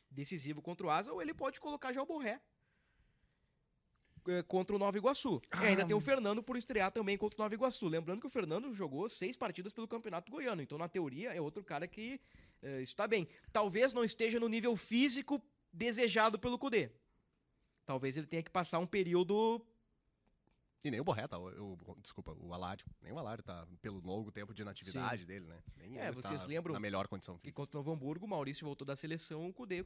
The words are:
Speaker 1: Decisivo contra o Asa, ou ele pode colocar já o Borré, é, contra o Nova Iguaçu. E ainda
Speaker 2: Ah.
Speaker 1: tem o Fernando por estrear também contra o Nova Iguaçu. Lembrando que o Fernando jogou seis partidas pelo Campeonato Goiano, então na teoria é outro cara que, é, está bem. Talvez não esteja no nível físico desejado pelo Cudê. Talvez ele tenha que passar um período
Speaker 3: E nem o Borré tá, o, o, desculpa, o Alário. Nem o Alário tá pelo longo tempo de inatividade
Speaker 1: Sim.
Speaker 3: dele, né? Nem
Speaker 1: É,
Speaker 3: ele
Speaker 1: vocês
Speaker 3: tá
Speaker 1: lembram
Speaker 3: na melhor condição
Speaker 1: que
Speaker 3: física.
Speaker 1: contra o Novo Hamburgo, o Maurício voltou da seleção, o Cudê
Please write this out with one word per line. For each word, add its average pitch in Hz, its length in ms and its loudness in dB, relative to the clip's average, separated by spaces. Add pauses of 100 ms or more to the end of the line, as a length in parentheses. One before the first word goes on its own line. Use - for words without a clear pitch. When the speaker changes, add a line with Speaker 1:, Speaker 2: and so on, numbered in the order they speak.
(100)
Speaker 1:
Decisivo 143 520 -4
contra 175 240 -6
o 156 40 2
Asa, 190 200 4
ou 359 120 -4
ele 311 100 -2
pode 262 260 -2
colocar 294 320 -4
já 254 120 -2
o 294 40 -2
Borré, 285 320 -4 (1900)
é, 180 140 2
contra 185 320 2
o 202 40 4
Nova 196 180 4
Iguaçu. 202 440 2 (220)
E 220 40 6
ainda 196 160 8
Speaker 2:
Ah. 180 40 4
Speaker 1:
tem 165 100 4
o - 40 6
Fernando 220 420 2
por 247 140 -4
estrear 208 340 2
também 202 260 2
contra 208 220 -2
o 214 60 0
Nova 214 100 -2
Iguaçu. 233 340 0
Lembrando 165 320 0
que 294 60 -10
o 262 40 -6
Fernando 214 420 -2
jogou 185 360 -2
seis 233 280 -4
partidas 190 360 -6
pelo 226 140 -6
Campeonato 214 460 -6
Goiano, 247 300 -2
então 143 160 -6
na 170 100 -2
teoria 170 460 -2
é 170 60 -2
outro 156 220 -4
cara 160 240 -4
que, 233 340 -8 (420)
é, 135 180 -4
está 160 260 -2
bem. 202 220 4 (240)
Talvez 214 400 4
não 240 120 4
esteja 226 360 2
no 233 80 2
nível 226 280 4
físico 254 640 4 (300)
desejado 220 640 4
pelo 247 200 0
Cudê. 214 320 4 (920)
Talvez 135 320 0
ele 156 100 -4
tenha 165 160 -2
que - 80 -8
passar 175 280 2
um 175 80 2
período 202 760 4 (1200)
Speaker 3:
E 147 80 0
nem 113 100 0
o 147 40 -2
Borré 127 240 0
tá, 90 100 -6
o, 92 80 -8 (280)
o, 85 260 -16
desculpa, - 380 -12
o 85 160 -10
Alário. 92 300 -6 (180)
Nem 87 100 -12
o 143 60 -8
Alário 113 260 -8
tá 85 220 -12 (160)
pelo 98 180 -8
longo 101 320 -6
tempo 104 220 -12
de 104 80 -10
inatividade 92 600 -6
Speaker 1:
Sim. 85 40 -14
Speaker 3:
dele, 92 200 -12
né? 85 120 -16 (180)
Nem 113 220 -14
Speaker 1:
É, 240 80 -6
Speaker 3:
ele 156 80 -4
Speaker 1:
vocês - 280 -4
Speaker 3:
tá - 40 -8
Speaker 1:
lembram 160 280 -4
Speaker 3:
na 101 60 -4
melhor 98 280 0
condição 92 280 -10
Speaker 1:
que 85 80 -18
Speaker 3:
física. - 120 -12
Speaker 1:
contra 143 220 -8
o 139 40 -6
Novo 151 100 -2
Hamburgo, 156 320 -4
o 220 40 -8
Maurício 143 380 -2
voltou 143 200 -6
da 139 100 -4
seleção, 160 520 -4
o 190 40 -8
Cudê 185 340 -6